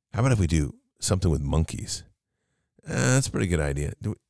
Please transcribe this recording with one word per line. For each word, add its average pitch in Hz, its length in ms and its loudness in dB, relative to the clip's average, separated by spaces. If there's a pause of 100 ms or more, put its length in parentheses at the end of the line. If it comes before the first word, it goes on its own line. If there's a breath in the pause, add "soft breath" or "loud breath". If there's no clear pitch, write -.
(140)
How - 60 -2
about 131 120 4
if 110 60 2
we 90 80 2
do 73 280 0 (260)
something 90 300 0
with 71 120 2
monkeys?" - 600 -2 (840)
"Uh, 156 60 -6
that's 127 320 2
a - 40 -6
pretty 104 160 0
good 85 140 2
idea. 71 400 -2
Do, 104 140 -6 (160)